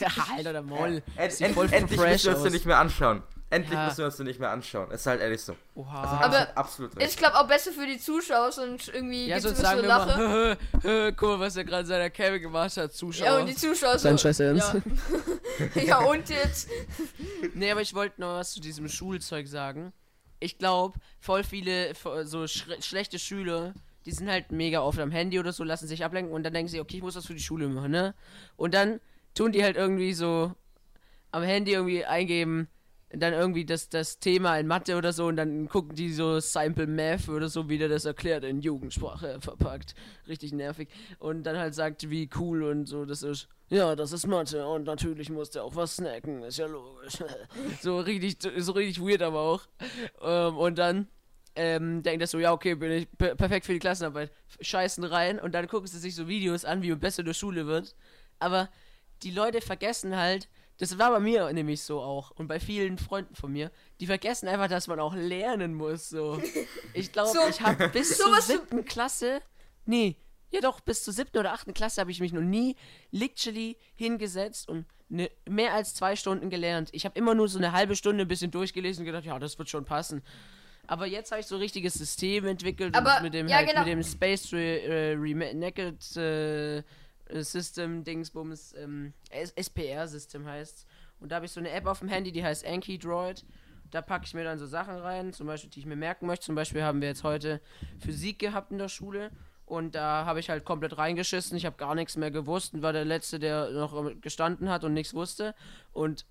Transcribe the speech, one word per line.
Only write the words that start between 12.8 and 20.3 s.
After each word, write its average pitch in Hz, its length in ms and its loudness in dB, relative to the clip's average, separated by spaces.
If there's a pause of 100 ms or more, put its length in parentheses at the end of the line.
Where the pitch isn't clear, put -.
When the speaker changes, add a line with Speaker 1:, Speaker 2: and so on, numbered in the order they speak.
Speaker 1:
Zuschauer.“ 170 340 -2
Speaker 3:
Ja, 269 120 8
und 254 60 2
die 262 100 -4
Zuschauer 311 420 4
so, - 100 6
Speaker 1:
Dein 147 100 10
Scheiß 147 220 6
Ernst? 143 340 6
Speaker 3:
ja. 190 60 2 (960)
<laughs> 170 80 4
Ja, 262 160 8
und 294 320 4
jetzt? 285 380 0 (840)
Speaker 1:
Nee, 196 160 2
aber 208 120 2
ich 202 100 -6
wollte 196 280 -2
noch 175 160 -4
was 180 160 -4
zu - 80 -12
diesem 151 280 -8
Schulzeug 160 600 -6
sagen. 143 440 -8 (480)